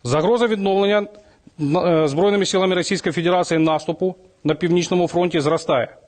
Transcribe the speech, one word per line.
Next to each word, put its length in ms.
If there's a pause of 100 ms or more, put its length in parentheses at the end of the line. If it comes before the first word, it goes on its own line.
Загроза 440
відновлення, 600 (520)
н-, 180
е, 300
Збройними 380
силами 300
Російської 380
Федерації 460
наступу 560 (280)
на 120
Північному 520
фронті 320
зростає. 560 (120)